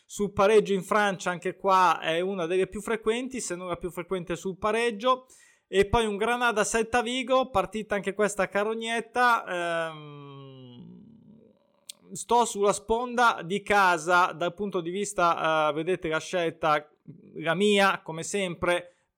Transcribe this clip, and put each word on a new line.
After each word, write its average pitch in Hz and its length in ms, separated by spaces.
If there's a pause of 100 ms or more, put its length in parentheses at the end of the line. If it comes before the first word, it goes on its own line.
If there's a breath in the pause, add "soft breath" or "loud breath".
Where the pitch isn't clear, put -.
sul 202 260
pareggio 202 420
in 190 100
Francia, 196 480
anche 175 240
qua 185 440
è 160 200
una 190 260
delle 185 220
più 202 140
frequenti, 233 580
se 175 160
non 180 120
la 170 100
più 175 120
frequente 175 460
sul 185 220
pareggio. 233 680 (420 soft breath)
E 196 180
poi 226 200
un 208 120
Granada 233 480
Celta 226 360
Vigo, 254 480
partita 214 460
anche 196 180
questa 196 340
carognetta. 226 1400
Ehm, 135 1120 (1080)
sto 226 340
sulla 202 280
sponda 240 680
di 196 200
casa 180 680
dal 170 200
punto 196 280
di 170 100
vista, 165 760
eh, 147 40
vedete 165 360
la 156 100
scelta, 160 680 (480)
la 160 200
mia, 196 480
come 160 200
sempre, 175 720 (220 soft breath)